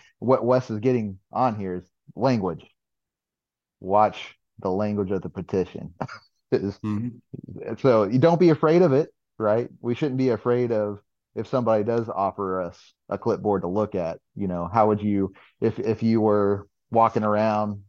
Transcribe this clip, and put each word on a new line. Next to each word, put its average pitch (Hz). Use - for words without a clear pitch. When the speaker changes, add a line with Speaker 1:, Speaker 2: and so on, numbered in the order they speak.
Speaker 1:
what 117
Wes 127
is 110
getting 110
on 117
here 92
is 90
language. 98
Watch 101
the 98
language 101
of 95
the 92
petition. -
<laughs> -
Is 196
Speaker 2:
Mm-hmm. -
Speaker 1:
so 117
you 110
don't 165
be 175
afraid 160
of 156
it, 151
right? 110
We 120
shouldn't 131
be 131
afraid 120
of 104
if 110
somebody 113
does 117
offer 95
us -
a 98
clipboard 98
to 87
look 101
at, 82
you 101
know, 87
how 107
would 104
you, 98
if, 110
if 110
you 113
were 101
walking 113
around, 107